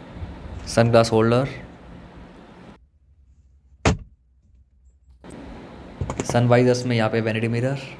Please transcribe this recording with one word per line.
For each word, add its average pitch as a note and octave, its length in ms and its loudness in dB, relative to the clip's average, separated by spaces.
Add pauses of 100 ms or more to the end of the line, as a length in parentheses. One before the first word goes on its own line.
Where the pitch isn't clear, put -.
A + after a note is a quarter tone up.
(680)
Sunglass A#2 440 4
holder, A#2 380 2 (4000)
सनवाइजर्स B2 640 4
में B2 100 0
यहाँ A2 140 2
पे A2+ 120 0
वैनिटी A2 260 -2
मिरर B2 320 -2 (200)